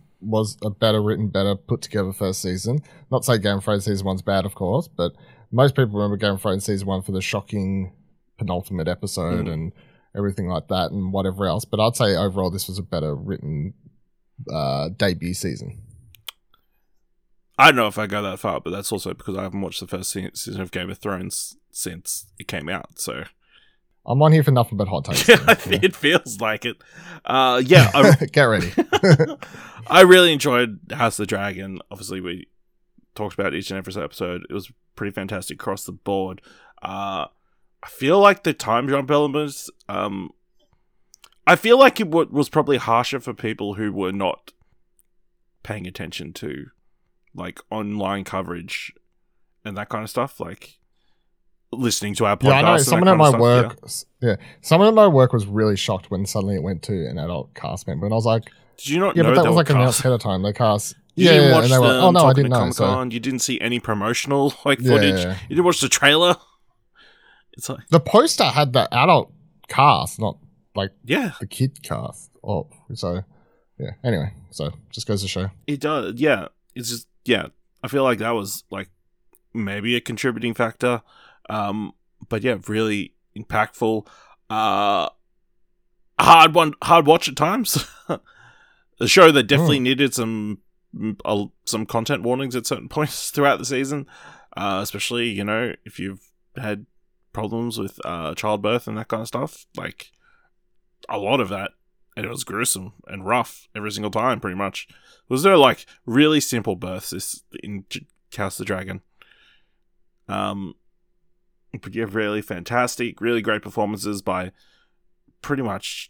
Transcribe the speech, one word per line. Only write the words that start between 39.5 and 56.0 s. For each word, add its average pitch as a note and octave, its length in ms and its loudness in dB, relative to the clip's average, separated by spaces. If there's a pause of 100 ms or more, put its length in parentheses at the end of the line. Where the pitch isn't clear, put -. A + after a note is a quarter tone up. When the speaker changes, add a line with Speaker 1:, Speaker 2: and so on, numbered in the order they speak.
Speaker 2:
um, G2 440 -8 (1160)
I E3+ 80 8
feel A#3 220 4
like C4+ 220 6
it A3 100 -2
w-, D#3+ 220 0
was C#3 180 0
probably C#3+ 280 0
harsher A#2+ 420 -2
for A#2 140 -10
people G#2+ 420 -6
who G#2+ 180 -4
were F#2+ 180 -2
not F#2+ 400 -6 (1120)
paying G2+ 240 -12
attention E2 460 -14
to, C#2+ 340 -12 (680)
like, F#2 260 -14 (120)
online G#2 540 -4
coverage F2 680 -10 (720)
and G2 120 -10
that G#2 120 -10
kind A2 140 -6
of A2 60 -12
stuff, - 300 -6
like, - 380 -14 (920)
listening A2 440 -4
to A2+ 100 0
our G2+ 120 2
podcast - 60 -2
Speaker 1:
Yeah, C3+ 140 8
I C#3+ 40 4
know. - 120 4
Speaker 2:
and D#3 60 6
that C#3 60 4
Speaker 1:
Someone E3 220 4
at F#3+ 100 8
Speaker 2:
kind D#3 40 6
of D#3 40 8
Speaker 1:
my C#3+ 40 8
Speaker 2:
stuff, A#2 120 4
Speaker 1:
work, A#2+ 400 4
Speaker 2:
yeah. - 40 -20
Speaker 1:
s-, - 200 -12 (160)
yeah, A2+ 140 2 (260)
someone F3+ 280 6
at A3 40 6
my G#3+ 140 8
work C3 260 6
was A2 120 0
really G#2 300 0
shocked G2 360 -4